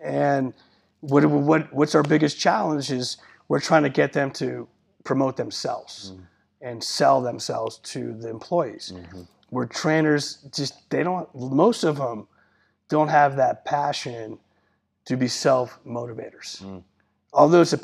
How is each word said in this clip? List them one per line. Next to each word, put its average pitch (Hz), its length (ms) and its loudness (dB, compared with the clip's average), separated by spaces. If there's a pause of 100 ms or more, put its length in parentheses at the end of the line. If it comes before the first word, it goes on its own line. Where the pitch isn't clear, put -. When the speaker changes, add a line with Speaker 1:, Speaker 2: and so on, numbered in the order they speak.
Speaker 1:
And 143 520 0 (480)
what, 147 240 4
what, 147 480 2
what's 147 220 0
our 147 80 6
biggest 147 360 2
challenge 160 520 0
is 127 260 -4 (300)
we're 143 140 0
trying 160 220 4
to 143 60 2
get 143 240 0
them 139 180 -2
to 123 360 -8 (400)
promote 135 300 0
themselves 113 560 -8 (180)
Speaker 2:
Mm. 95 100 -20 (480)
Speaker 1:
and 117 140 -10
sell 135 380 0
themselves 120 520 -6 (200)
to 127 80 -8 (200)
the 117 80 -10
employees. 117 640 -6
Speaker 2:
Mm-hmm. 90 280 -16 (280)
Speaker 1:
Where 123 160 -4
trainers 156 600 2 (340)
just, 139 140 -6 (160)
they 139 140 -2
don't, 175 300 -4
most 139 520 2
of 147 140 0
'em 117 280 -6 (640)
don't 151 200 2
have 147 280 4
that 127 260 2
passion 120 760 -4 (680)
to 127 100 -2
be 127 140 0
self-motivators. 120 1200 -2 (120)
Speaker 2:
Mm. 95 220 -14 (480)
Speaker 1:
Although 151 300 8
it's 160 120 2
a 143 100 0